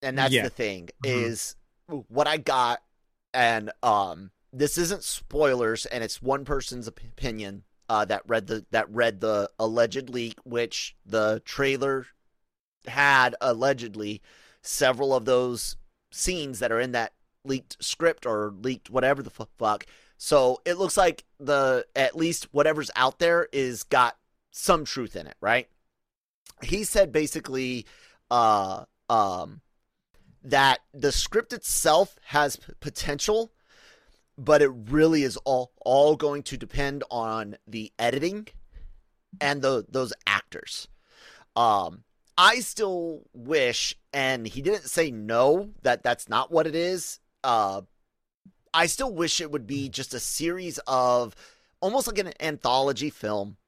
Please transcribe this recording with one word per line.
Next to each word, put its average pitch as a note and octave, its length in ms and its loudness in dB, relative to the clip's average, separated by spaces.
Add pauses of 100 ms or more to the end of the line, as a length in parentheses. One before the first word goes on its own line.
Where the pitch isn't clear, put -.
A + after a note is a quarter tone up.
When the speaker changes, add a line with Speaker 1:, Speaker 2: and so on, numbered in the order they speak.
Speaker 1:
And C3 160 -6
that's C3+ 160 2
Speaker 2:
Yeah. A#2 120 4
Speaker 1:
the F2+ 60 -4
thing, F#2+ 380 -6 (160)
Speaker 2:
Mm-hmm. B2 200 0
Speaker 1:
is A#2 320 -8 (520)
what C#3 180 0
I D#3 120 0
got, B2+ 440 0 (520)
and, A2+ 360 2 (120)
um, G2 480 0 (220)
this C#3+ 260 -2
isn't F3 260 -4
spoilers, B2 840 0
and A#2+ 160 -6
it's - 200 -8
one C3+ 220 -2
person's B2+ 440 -6
op-, - 120 -18
opinion, A2 640 -8 (260)
uh, G#2+ 160 2
that G2 220 -4
read A2+ 200 0
the, A2 240 -6
that A2 200 0
read A2 300 0
the G#2 380 0
alleged A#2 520 0
leak, A#2 340 -8
which A#2+ 600 -6
the A2 400 0
trailer C3+ 640 -2 (800)
had C3 540 4
allegedly A2+ 840 -2 (400)
several C3+ 520 0
of A#2+ 100 0
those B2 520 0 (340)
scenes D3 500 -6
that A#2 120 0
are A2+ 80 2
in B2 120 -2
that A#2 200 -2 (320)
leaked C3+ 360 -6
script - 460 0
or G#2+ 360 -2
leaked B2+ 280 -6
whatever C3+ 320 2
the - 80 -12
fu-, - 180 -14 (100)
fuck. G#2+ 280 0 (320)
So C3 460 4
it F3 100 2
looks F3+ 220 -2
like F3+ 280 2 (140)
the, C3+ 480 2 (100)
at C3+ 200 0
least E3 360 -2
whatever's D3+ 420 2
out B2+ 240 0
there E3+ 340 2
is B2+ 320 -4
got B2 320 4 (340)
some E3 340 0
truth A#2+ 320 -8
in E2 100 -12
it, - 140 -20
right? A#2 280 0 (920)
He G#3 220 -2
said F#3+ 280 2
basically, C3 760 -4 (440)
uh, G#2+ 540 4 (240)
um, F#2 540 0 (840)
that C3+ 360 4 (120)
the C#3 200 0
script - 400 -2
itself F3+ 640 2 (100)
has D3 300 0
p-, - 240 -20
potential, G#3+ 720 -4 (840)
but D3 260 6
it C#3 80 6 (200)
really D#3 320 6
is C3 160 -2
all, B2+ 420 -2
all C#3+ 360 6
going D3 260 -2
to - 140 -10
depend C#3 540 -4
on A2 460 -4 (100)
the A2 320 -12
editing D3+ 500 -2 (920)
and C#3+ 220 -2
the, C3 260 0
those B2+ 240 -4 (140)
actors. - 600 -6 (680)
Um, G2+ 480 2 (320)
I G#3+ 240 6
still F3+ 600 -6 (120)
wish, B2+ 600 -2 (160)
and C3 340 -2
he B2 160 -10
didn't F3+ 220 -2
say D#3 260 -2
no, B2 600 2 (120)
that B2 200 0
that's A#2+ 260 -2
not A#2 220 0
what D#3+ 160 4
it D#3 80 -6
is. E3+ 460 -4 (240)
Uh, G#2 380 2 (880)
I E3 140 4
still B3+ 260 -4
wish E3 280 -2
it D#3 100 -8
would C#3+ 160 -6
be C#3 220 -6
just - 260 -10
a A#2+ 60 -6
series E3+ 640 -6
of, B2 480 2 (460)
almost A3 260 0
like G3 120 -4
an F#3 220 -4
anthology C3+ 720 0
film G#2 460 -6 (120)